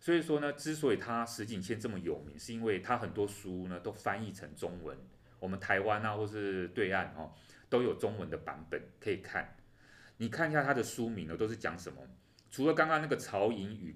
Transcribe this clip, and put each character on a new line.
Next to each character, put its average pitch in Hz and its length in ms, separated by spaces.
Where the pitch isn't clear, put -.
所 170 140
以 165 80
说 151 180
呢， 147 140
之 156 200
所 143 200
以 - 20
他 117 300
石 - 180
景 104 160
谦 107 180
这 110 80
么 104 120
有 82 220
名， 73 180
是 117 160
因 113 80
为 104 180
他 120 160
很 107 160
多 101 160
书 92 400
呢 90 100
都 104 140
翻 104 340
译 101 60
成 76 240
中 87 260
文， 69 140
我 92 60
们 95 100
台 98 220
湾 107 200
啊， 107 160
或 107 80
是 101 440
对 92 240
岸 87 240
哦， 76 160
都 123 140
有 104 120
中 104 220
文 85 140
的 78 80
版 78 320
本 76 100
可 107 100
以 92 60
看。 - 400
你 113 100
看 156 200
一 151 40
下 151 100
它 139 100
的 120 120
书 117 240
名 98 180
呢， 82 100
都 107 120
是 110 80
讲 85 200
什 85 160
么？ 67 80
除 139 200
了 185 40
刚 156 140
刚 160 140
那 156 80
个 147 80
《曹 104 340
寅 104 260
与 87 200